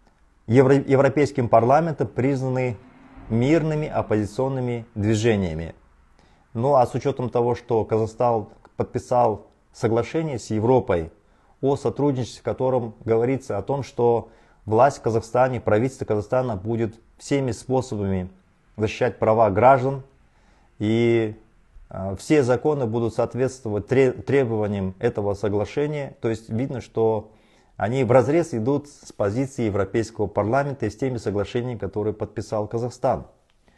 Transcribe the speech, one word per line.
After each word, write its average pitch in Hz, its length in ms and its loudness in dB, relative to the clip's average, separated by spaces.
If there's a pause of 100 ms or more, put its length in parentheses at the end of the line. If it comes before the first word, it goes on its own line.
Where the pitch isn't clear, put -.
(480)
Евро-, 135 400 6
Европейским 135 640 2
парламентом 135 580 4
признаны 127 720 -2 (520)
мирными 151 580 0
оппозиционными 117 1000 -2 (100)
движениями. 101 800 0 (800)
Ну, 127 220 0
а 123 120 4
с - 80 -6
учётом 131 340 -4
того, 120 240 0
что 117 300 -2
Казахстан 110 640 0 (300)
подписал 123 720 0 (260)
соглашение 120 640 -2
с - 120 -12
Европой 107 600 2 (500)
о 139 140 0
сотрудничестве, 127 640 -2
в - 40 -20
котором 123 600 -2
говорится 113 540 0
о 101 40 -4
том, 139 220 -4
что 117 460 0 (360)
власть 120 340 4
в - 20 -20
Казахстане, 123 580 0
правительство 107 460 0
Казахстана 113 500 -2
будет 110 400 -4 (220)
всеми 135 340 -2
способами 101 800 -2 (480)
защищать 110 420 -2
права 110 320 4
граждан, 131 520 4 (760)
и, 113 560 2 (540)
э, 95 280 -8
все 151 260 2
законы 127 420 0
будут 113 300 -2
соответствовать 117 720 -4
тре-, 131 240 4
требованиям 107 880 -2
этого 104 340 -2
соглашения. 131 880 -4
То 120 80 -2
есть 110 200 -6
видно, 120 320 -6
что 110 500 -2 (460)
они 123 260 0
вразрез 127 500 4
идут 139 340 -2
с - 240 -20
позиции 120 520 -4
Европейского 104 640 -2
парламента 127 580 -2
и 139 60 -2
с - 40 -12
теми 127 220 -4
соглашениями, 110 640 -4
которые 104 340 -4
подписал 104 540 -6
Казахстан. 117 580 -4 (520)